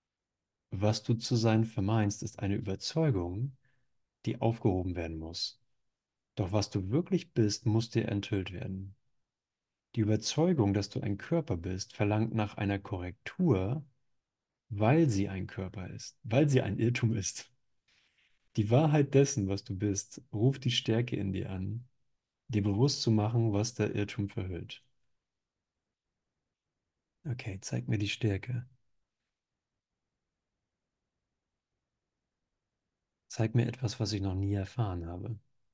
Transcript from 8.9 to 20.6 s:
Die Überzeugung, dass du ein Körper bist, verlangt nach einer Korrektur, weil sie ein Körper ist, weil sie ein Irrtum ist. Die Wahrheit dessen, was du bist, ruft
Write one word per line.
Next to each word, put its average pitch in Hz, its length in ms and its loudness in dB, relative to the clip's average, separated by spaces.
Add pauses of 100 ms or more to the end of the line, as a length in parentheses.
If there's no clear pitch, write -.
Die 117 60 0
Überzeugung, 107 720 2
dass 98 160 0
du - 100 -4
ein 101 180 -4
Körper 160 380 -2
bist, 92 380 -6
verlangt 107 400 2
nach 107 240 -2
einer 101 200 0
Korrektur, 98 1080 -2 (840)
weil 120 400 6
sie 101 180 2
ein 95 180 -6
Körper 92 440 -8
ist, - 340 -14
weil 135 240 4
sie 131 140 4
ein 98 160 -2
Irrtum 117 380 2
ist. - 340 -6 (1040)
Die 104 140 2
Wahrheit 147 420 6
dessen, 135 360 4
was 95 140 -2
du 98 140 -8
bist, 101 460 -4 (100)
ruft 127 320 2